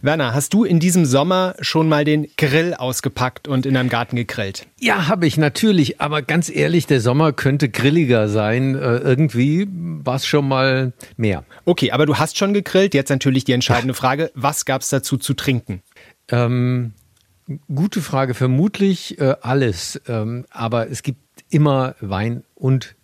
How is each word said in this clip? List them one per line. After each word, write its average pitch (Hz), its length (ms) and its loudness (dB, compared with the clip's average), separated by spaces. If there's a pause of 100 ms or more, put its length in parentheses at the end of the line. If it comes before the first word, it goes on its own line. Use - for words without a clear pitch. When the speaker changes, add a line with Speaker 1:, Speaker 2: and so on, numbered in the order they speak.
Speaker 1:
Werner, 139 320 0
hast 143 180 -2
du 214 120 4
in 170 140 2
diesem 175 280 4
Sommer 180 560 2
schon 160 260 0
mal 151 160 2
den 151 320 0
Grill 160 380 0
ausgepackt - 720 -4
und 131 160 0
in 135 80 0
deinem 127 160 2
Garten 120 260 -2
gegrillt? 107 520 -6 (120)
Speaker 2:
Ja, 208 300 0
hab 180 160 0
ich 151 140 2
natürlich, 160 640 2
aber 151 180 -2
ganz 160 300 -2
ehrlich, 151 360 0
der 139 140 4
Sommer 139 320 2
könnte 135 380 0
grilliger 123 580 2
sein. 110 460 0
Äh, 131 240 0
irgendwie 143 720 2
war's 160 560 -6
schon 143 200 2
mal 131 460 0 (240)
mehr. 101 280 -2 (200)
Speaker 1:
Okay, 170 280 2
aber 135 120 2
du 147 140 0
hast 156 180 -2
schon 202 160 0
gegrillt. 196 400 2
Jetzt 135 160 0
natürlich 131 360 0
die 131 80 0
entscheidende 123 420 0
Speaker 2:
Ja. - 40 -8
Speaker 1:
Frage, 143 360 0
was 139 320 -2
gab's 131 240 -4
dazu 139 260 -2
zu - 160 -4
trinken? 117 480 -4 (500)
Speaker 2:
Ähm, 123 640 0 (800)
gute 175 280 -2
Frage, 131 320 -2
vermutlich, 175 840 0
äh, 139 220 2
alles. 120 580 -2 (100)
Ähm, 117 420 -6
aber 117 400 -2
es - 120 -10
gibt - 180 -6 (280)
immer 139 540 2
Wein 107 400 -4 (120)
und 131 500 -2